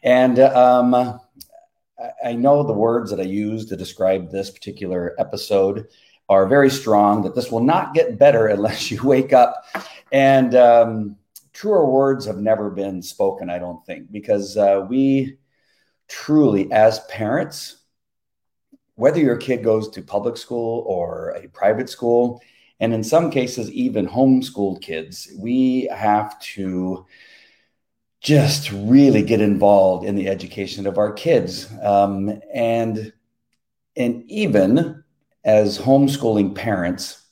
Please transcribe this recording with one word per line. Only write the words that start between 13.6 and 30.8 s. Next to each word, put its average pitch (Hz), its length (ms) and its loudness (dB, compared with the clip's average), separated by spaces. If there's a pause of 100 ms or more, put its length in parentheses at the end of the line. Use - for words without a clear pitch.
don't 87 260 -14
think, 85 240 -16
because, 101 460 -6
uh, 98 340 2
we 135 480 0 (680)
truly, 135 640 0
as 110 320 4
parents, - 720 -8 (1200)
whether 147 240 2
your 127 160 2
kid 120 260 -4
goes 110 280 0
to 92 120 -16
public 107 340 -6
school 117 520 -8
or 87 420 -6 (100)
a - 60 -20
private 107 420 -2
school, 120 540 -2 (380)
and 113 120 -2
in 110 120 -4
some 160 260 0
cases, 123 400 -6
even 107 360 -4
homeschooled 120 760 0
kids, 80 560 -12
we 127 540 -2
have 107 480 -2
to 92 680 -8 (1120)
just - 520 0
really 110 500 4
get 107 180 0
involved 98 640 4
in 101 120 -6
the 92 120 -4
education 95 580 -8